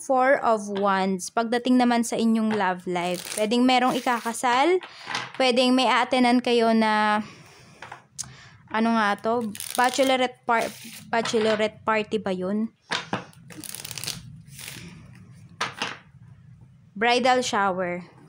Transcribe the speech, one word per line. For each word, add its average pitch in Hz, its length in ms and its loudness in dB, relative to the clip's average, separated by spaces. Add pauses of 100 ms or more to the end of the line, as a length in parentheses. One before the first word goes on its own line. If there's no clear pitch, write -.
Four 262 400 2
of 214 240 0
Wands. 190 640 0
Pagdating 240 480 0
naman 240 240 2
sa 233 160 -4
inyong 220 400 2
love 185 320 -2
life, 180 480 -4
pwedeng 240 320 2
merong 254 240 4
ikakasal, 254 880 0 (560)
pwedeng 254 400 4
may 262 80 2
aatenan 247 560 2
kayo 233 320 2
na, 214 480 2 (1500)
ano 226 240 0
nga 202 240 0
to? 233 240 -2 (320)
Bachelorette 254 640 4
par-, 226 320 0 (400)
bachelorette 220 720 0
party 220 320 0
ba 196 160 -4
yun? 202 400 -4 (4000)
Bridal 247 480 2
shower. 180 640 -2 (200)